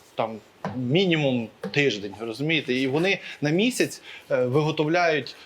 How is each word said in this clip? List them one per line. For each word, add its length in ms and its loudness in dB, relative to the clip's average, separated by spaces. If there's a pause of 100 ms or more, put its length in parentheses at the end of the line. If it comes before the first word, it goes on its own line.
(160)
там 220 -2 (380)
мінімум 720 2 (240)
тиждень, 480 0
розумієте? 540 -2
І 140 2
вони 320 0 (220)
на 80 0
місяць, 520 0 (300)
е, 140 2
виготовляють 880 0 (100)